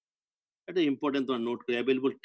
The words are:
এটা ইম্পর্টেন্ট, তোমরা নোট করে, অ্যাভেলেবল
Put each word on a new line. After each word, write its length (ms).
এটা 140
ইম্পর্টেন্ট, 340
তোমরা 220
নোট 140
করে, 160
অ্যাভেলেবল 340